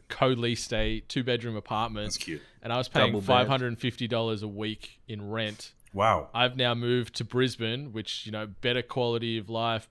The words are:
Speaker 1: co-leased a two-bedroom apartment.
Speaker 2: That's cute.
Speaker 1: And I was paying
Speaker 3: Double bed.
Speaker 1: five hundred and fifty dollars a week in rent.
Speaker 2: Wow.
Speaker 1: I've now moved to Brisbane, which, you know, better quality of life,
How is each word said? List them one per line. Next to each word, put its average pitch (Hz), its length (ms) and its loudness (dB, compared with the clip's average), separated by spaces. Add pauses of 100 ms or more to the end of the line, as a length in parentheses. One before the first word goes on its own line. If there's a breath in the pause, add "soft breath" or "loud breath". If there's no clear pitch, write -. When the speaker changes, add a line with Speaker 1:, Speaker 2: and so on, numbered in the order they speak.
Speaker 1:
co-leased 120 640 0
a 110 280 0
two-bedroom 120 560 -2
apartment. 107 500 -4
Speaker 2:
That's 87 100 -4
cute. 76 240 -6 (220 loud breath)
Speaker 1:
And 117 100 -4
I 123 60 0
was 127 100 -2
paying 135 200 4
Speaker 3:
Double 107 120 0
bed. 95 60 -4
Speaker 1:
five 123 220 6
hundred 127 200 2
and 117 100 -6
fifty 120 300 -2
dollars 113 340 -2
a 107 60 -4
week 104 600 -8
in 104 220 -8
rent. 107 420 -6 (200)
Speaker 2:
Wow. 98 400 4
Speaker 1:
I've 127 240 2
now 123 180 4
moved 120 420 0
to 120 80 -4
Brisbane, 123 680 -2
which, - 320 -6
you 107 80 -10
know, 107 140 -4
better 123 360 0
quality 117 540 0
of 107 140 -6
life, 113 400 -2